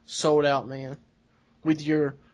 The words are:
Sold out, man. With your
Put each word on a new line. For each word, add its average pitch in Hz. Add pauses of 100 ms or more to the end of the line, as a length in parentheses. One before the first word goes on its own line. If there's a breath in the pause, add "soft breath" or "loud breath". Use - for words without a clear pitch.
Sold 151
out, 135
man. 135 (680 soft breath)
With 156
your 147 (180 soft breath)